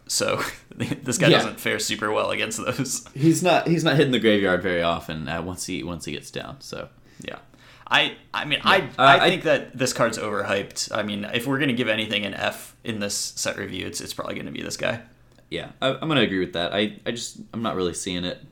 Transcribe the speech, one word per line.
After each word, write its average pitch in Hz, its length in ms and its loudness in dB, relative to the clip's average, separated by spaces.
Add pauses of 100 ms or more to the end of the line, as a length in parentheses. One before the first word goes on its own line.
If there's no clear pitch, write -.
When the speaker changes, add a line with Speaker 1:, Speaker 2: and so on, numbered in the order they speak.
Speaker 1:
So - 360 0 (160)
<laughs> - 160 -20
this 120 440 -4
guy 117 100 4
Speaker 2:
Yeah. - 80 8
Speaker 1:
doesn't 110 240 -2
fare 110 180 0
super 104 320 -2
well 101 200 2
against 104 340 -2
those. - 500 -4
Speaker 2:
He's 151 280 6
not, 180 260 4
he's 160 160 4
not 139 120 4
hitting 139 160 6
the 120 60 4
graveyard 98 440 4
very 90 200 2
often, 82 460 -2
uh, 82 140 -4
once 90 240 -8
he, 85 160 -4
once 82 240 -8
he 78 60 -6
gets - 180 -10
down, - 320 -10
so. - 260 -10 (320)
Speaker 1:
Yeah. - 160 -12 (540)
I, 147 260 2 (180)
I - 120 -4
mean, 143 180 -2
Speaker 2:
Yeah. 165 60 4
Speaker 1:
I, 196 100 6
Speaker 2:
Uh, 139 60 -4 (120)
Speaker 1:
I 139 280 8
Speaker 2:
I - 40 6
Speaker 1:
think 180 140 0
that 143 320 0
this 127 160 2
card's 117 260 0
overhyped. 101 800 -2
I 107 60 2
mean, 104 220 -4 (100)
if 120 120 -2
we're 135 120 0
gonna 139 160 2
give 120 140 0
anything 107 360 0
an 101 100 -4
F - 400 -6 (100)
in 110 160 -4
this 101 140 -2
set - 440 -4
review, 95 280 -6
it's, - 140 -8
it's - 140 -10
probably - 200 -8
gonna - 160 -8
be - 120 -8
this - 160 -8
guy. - 220 -2 (500)
Speaker 2:
Yeah, 78 200 -8 (100)
I, 131 100 0
I'm 135 180 -4
gonna 147 140 4
agree 95 180 2
with 90 140 -2
that. 87 200 -2
I, 104 220 0 (100)
I 120 60 0
just, - 260 -10 (140)
I'm 113 100 -6
not 92 140 -2
really 90 180 0
seeing 90 300 -4
it - 160 -6 (120)